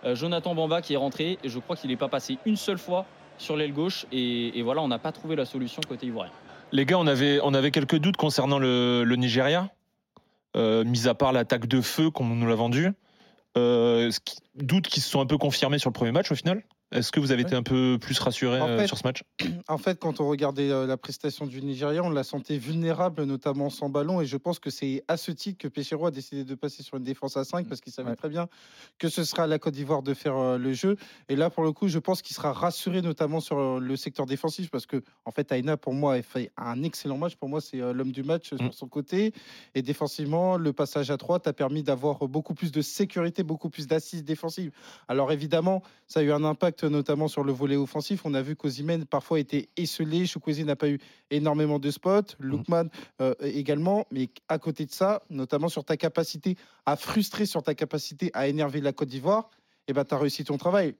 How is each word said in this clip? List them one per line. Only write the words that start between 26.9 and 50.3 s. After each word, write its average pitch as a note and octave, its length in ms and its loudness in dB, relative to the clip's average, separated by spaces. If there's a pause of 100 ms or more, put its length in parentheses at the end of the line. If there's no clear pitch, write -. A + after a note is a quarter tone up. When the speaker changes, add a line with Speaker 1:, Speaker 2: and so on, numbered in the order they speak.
Speaker 4:
une C3 60 -6
défense C3+ 340 -6
à C3+ 60 -2
cinq, F3 240 -4
Speaker 3:
Mm. - 20 -12
Speaker 4:
parce B2+ 120 -8
qu'il - 120 -18
savait B2+ 180 -8
Speaker 3:
Ouais. A#2 60 -4
Speaker 4:
très - 120 -6
bien E3+ 180 -4 (540)
que E3 80 0
ce E3 160 -2
sera - 180 0
à D#3+ 60 2
la D#3 100 2
Côte D3 160 -4
d'Ivoire C#3 300 -2
de C#3 100 0
faire, C3+ 220 -2
euh, B2+ 220 2
le C3 160 0
jeu. F#3+ 220 2 (320)
Et C#3 60 0
là, D#3+ 160 4
pour E3 140 -2
le D#3 80 2
coup, G3+ 160 0
je E3 100 2
pense F3+ 240 0
qu'il - 140 -12
sera D3 160 -2
rassuré, F3 500 -2
notamment D#3 380 0
sur, D3 180 -2
euh, C3 220 0
le C3 160 -2
secteur C#3 280 -4
défensif, D#3 460 -4
parce B2+ 160 -6
que, C3 160 -2 (220)
en - 80 -10
fait, - 180 -2
Aina, C#3 260 0
pour C3+ 160 -4
moi, C#3 220 2
a B2 80 0
fait - 340 -6
un A#2+ 280 -4
excellent C#3+ 340 -6
match. E3+ 160 -4
Pour C#3 140 -10
moi, D3+ 120 -4
c'est, C3 220 -10
euh, B2 100 -2
l'homme C3 200 -2
du C3 100 -6
match, D#3 300 -2
euh, C#3 80 -8
Speaker 2:
Mm. B2 60 0
Speaker 4:
sur - 80 -4
son - 120 -14
côté. F#3 460 0 (420)
Et C3+ 80 -2
défensivement, D3+ 720 0
le D#3+ 160 0
passage C#3 380 -2
à C#3+ 60 0
trois F3 240 0
t'a D3+ 120 -2
permis D3 300 -2
d'avoir C#3 460 0
beaucoup D3+ 260 -2
plus D#3+ 160 -4
de D3+ 100 0
sécurité, E3+ 600 -2
beaucoup D#3+ 280 -4
plus C#3+ 180 -10
d'assises D#3+ 340 -2
défensives. D#3 480 -6 (380)
Alors C3+ 240 0
évidemment, E3 500 0 (240)
ça - 140 0
a - 20 4
eu D3 80 4
un D3 140 2
impact D#3 400 0
notamment D3 420 0
sur C#3+ 160 -2
le C#3 100 0
volet C#3 240 0
offensif. D3 500 -2
On D3 80 -2
a C3+ 80 0
vu D3 120 -4
qu'Osimhen D3 520 -4
parfois D3+ 340 0
était C#3+ 380 -4
esselé, E3 480 0
Chukwueze D#3 360 -4